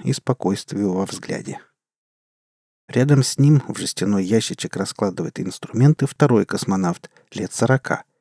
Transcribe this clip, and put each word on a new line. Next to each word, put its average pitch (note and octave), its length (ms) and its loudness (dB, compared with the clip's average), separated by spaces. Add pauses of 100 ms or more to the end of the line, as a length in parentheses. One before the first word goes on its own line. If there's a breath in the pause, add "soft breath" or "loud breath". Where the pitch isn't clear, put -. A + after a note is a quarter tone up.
и C3+ 80 -2
спокойствию G2 800 -4
во F#2+ 120 -2
взгляде. C#2 540 -10 (1300)
Рядом C3+ 340 4
с - 160 -2
ним C#3+ 300 6
в - 100 -8
жестяной F#2+ 460 -2
ящичек F#2+ 540 -2
раскладывает F#2 640 -4
инструменты B2+ 640 2
второй B2+ 400 2
космонавт F#2+ 640 -4 (240 soft breath)
лет G2 180 -8
сорока. A#2+ 540 0 (160)